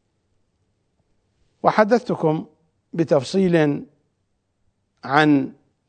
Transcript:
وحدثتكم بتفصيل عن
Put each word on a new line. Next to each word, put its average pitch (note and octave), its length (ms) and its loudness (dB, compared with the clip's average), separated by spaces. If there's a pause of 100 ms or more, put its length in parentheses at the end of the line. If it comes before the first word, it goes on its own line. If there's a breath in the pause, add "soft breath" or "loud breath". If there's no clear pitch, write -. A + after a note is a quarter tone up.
(1600)
وحدثتكم F#3+ 840 0 (480)
بتفصيل D#3+ 920 0 (1200)
عن C#3 500 2 (360)